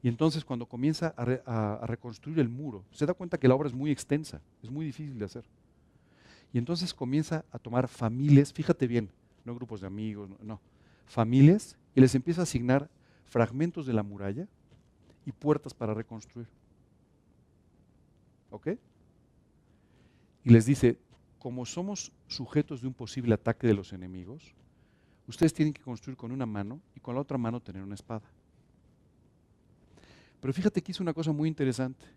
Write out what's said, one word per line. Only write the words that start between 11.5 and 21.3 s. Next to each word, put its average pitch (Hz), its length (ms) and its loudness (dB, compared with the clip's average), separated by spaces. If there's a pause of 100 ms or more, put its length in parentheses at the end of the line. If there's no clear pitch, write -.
y 131 60 6
les 131 140 8
empieza 165 260 -2
a 175 40 2
asignar 131 460 0 (360)
fragmentos 135 600 -2
de 127 60 -2
la 110 100 0
muralla 101 460 -8 (760)
y 127 80 -8
puertas 143 400 -2
para 107 220 -4
reconstruir. 113 540 -12 (2000)
¿Ok? 113 180 -8 (1800)
Y 120 60 2
les 113 160 12
dice, 127 320 4 (400)